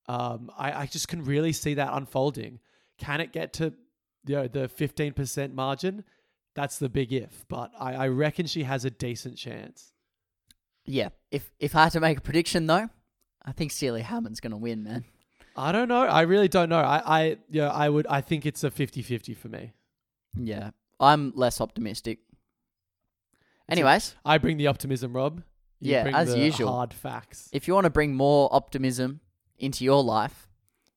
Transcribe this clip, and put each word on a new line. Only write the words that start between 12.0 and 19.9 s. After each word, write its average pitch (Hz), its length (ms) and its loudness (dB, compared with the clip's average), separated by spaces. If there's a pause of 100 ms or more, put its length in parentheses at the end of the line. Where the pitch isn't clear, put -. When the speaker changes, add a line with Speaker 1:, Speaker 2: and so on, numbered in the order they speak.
Speaker 2:
make 160 160 4
a 131 60 -10
prediction, 165 440 0
though, 185 220 2 (560)
I 135 80 -12
think 147 200 -4
Celia 117 300 -4
Hammond's 226 380 -8
gonna 113 160 -8
win, 113 280 -6
man. 117 200 -8 (540)
Speaker 1:
I 139 140 0
don't 233 160 0
know. 240 140 2
I 165 200 4
really 190 260 6
don't 170 220 4
know. 165 100 4
I, 139 240 2
I, 160 180 4 (280)
you 151 120 0
know, 147 60 2
I 147 220 2
would, 151 160 2
I 143 160 0
think 151 240 -4
it's - 180 -4
a 139 60 0
fifty 131 320 -4
fifty 117 320 -6
for - 140 -16
me. 107 240 -14 (600)